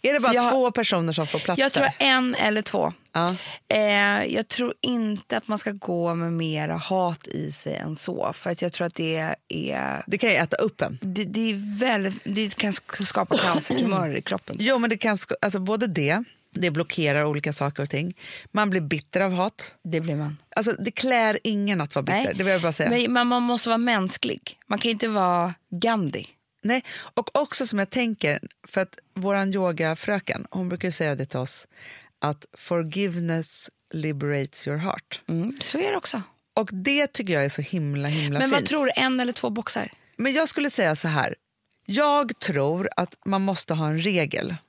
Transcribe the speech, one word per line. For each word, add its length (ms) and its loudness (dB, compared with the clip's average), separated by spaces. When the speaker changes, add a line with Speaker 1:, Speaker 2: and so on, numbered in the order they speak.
Speaker 1:
Är 120 2
det 60 2
bara 100 4
Speaker 2:
För 60 4
jag, 160 6
Speaker 1:
två 200 4
personer 420 0
som 140 0
får 120 -2
plats 200 0
Speaker 2:
jag 140 4
tror 100 4
Speaker 1:
där? 160 2
Speaker 2:
en 360 2
eller 260 0
två. 320 0
Speaker 1:
Ja. 240 0
Speaker 2:
Eh, 580 4
jag 220 -2
tror 340 -2
inte 560 -2
att 100 -6
man 120 0
ska 120 -4
gå 440 0
med 180 0
mera 420 -2
hat 520 0
i 240 -6
sig 240 -6
än 200 -6
så. 380 -4
För 160 -6
att 120 -4
jag 120 -2
tror 140 -2
att 80 -8
det 400 -2
är 580 -4
Speaker 1:
Det 100 -2
kan 120 2
ju 60 6
äta 200 2
upp 260 0
en. 200 -2
Speaker 2:
det, 240 -2
det 260 0
är 280 -6
väldigt, 340 2
det 320 -2
kan 160 0
sk-, 340 -4
skapa 320 0
cancertumörer 800 2
i 60 -2
kroppen. 380 -6
Speaker 1:
<clears throat> 0 -
Jo, 200 4
men 100 2
det 80 0
kan 180 2
sk-, 260 -2
alltså 180 0
både 280 0
det, 360 2
det 180 0
blockerar 540 2
olika 280 -2
saker 300 -2
och 60 -4
ting. 280 -4
Man 180 2
blir 120 2
bitter 400 0
av 120 2
hat. 500 -2
Speaker 2:
Det 180 -2
blir 140 -2
man. 220 -4
Speaker 1:
Alltså, 240 2
det 120 -4
klär 520 2
ingen 380 2
att 140 -4
vara 80 0
bitter, 200 2
Speaker 2:
Nej. 140 0
Speaker 1:
det 60 0
vill 100 4
jag 80 2
bara 120 2
säga. 160 2
Speaker 2:
Men, 240 2
men 140 4
man 160 2
måste 260 0
vara 80 4
mänsklig. 800 0
Man 120 0
kan 100 0
ju 40 2
inte 140 0
vara 460 2
Gandhi. 560 0
Speaker 1:
Nej, 200 0
och 400 -4
också 300 0
som 120 -2
jag 100 0
tänker, 500 0
för 140 0
att 180 -4
våran 400 0
yogafröken, 960 -2
hon 200 -4
brukar 180 -4
ju 40 -2
säga 240 0
det 100 -4
till 140 -4
oss, 280 -8
att 240 -4
forgiveness 1120 -2
liberates 760 -2
your 100 -2
heart. 500 -6
Speaker 2:
Mm, 340 -2
så 160 -2
är 140 0
det 60 -2
också. 240 -6
Speaker 1:
Och 180 0
det 360 2
tycker 260 -2
jag 120 4
är 40 0
så 120 -4
himla, 460 -2
himla 320 0
Speaker 2:
Men 100 2
vad 100 4
Speaker 1:
fint. 100 0
Speaker 2:
tror 160 2
du, 100 2
en 240 2
eller 140 0
två 160 -2
boxar? 420 -4
Speaker 1:
Men 160 0
jag 160 4
skulle 200 0
säga 260 4
så 120 -2
här. 280 2
Jag 540 2
tror 560 0
att 200 -2
man 160 0
måste 320 -2
ha 140 0
en 120 0
regel. 560 0